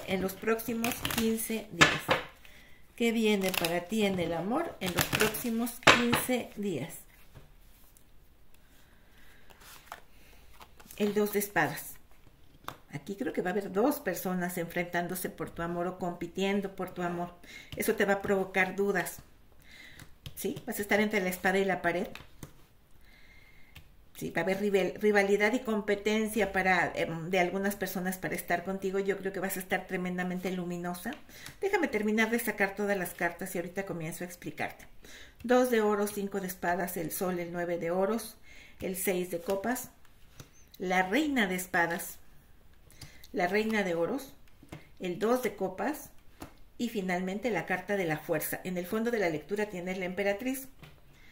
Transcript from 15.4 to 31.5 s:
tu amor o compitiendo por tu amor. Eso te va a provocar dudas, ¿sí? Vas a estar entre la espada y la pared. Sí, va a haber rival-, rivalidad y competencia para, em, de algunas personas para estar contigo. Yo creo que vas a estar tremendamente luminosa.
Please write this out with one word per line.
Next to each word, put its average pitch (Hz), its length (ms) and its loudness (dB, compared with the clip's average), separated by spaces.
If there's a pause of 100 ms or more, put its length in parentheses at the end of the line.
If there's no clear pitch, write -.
tu - 120 -8
amor 175 260 -2
o 180 120 -6
compitiendo 190 760 -2
por 180 180 -6
tu 180 80 -6
amor. 175 320 -2 (420)
Eso 220 200 2
te 214 100 2
va 196 80 4
a 196 80 2
provocar 190 560 2
dudas, 190 420 0 (1120)
¿sí? - 220 -4 (100)
Vas - 140 -4
a - 20 -2
estar 202 200 4
entre 208 180 2
la 185 100 2
espada 185 300 2
y 196 60 4
la 180 160 2
pared. 175 260 2 (2000)
Sí, 160 140 -6
va 170 100 0
a - 40 -2
haber 190 160 0
rival-, 190 400 4
rivalidad 208 520 6
y 254 60 2
competencia 214 920 2
para, 180 420 4
em, 165 340 -2
de 185 100 4
algunas 190 360 2
personas 185 420 -2
para - 160 -4
estar 175 300 -2
contigo. 190 360 -2
Yo 190 180 0
creo 185 160 -4
que 180 80 -4
vas 185 160 -2
a - 20 -4
estar 185 280 -2
tremendamente 180 640 -2
luminosa. 175 600 -4 (480)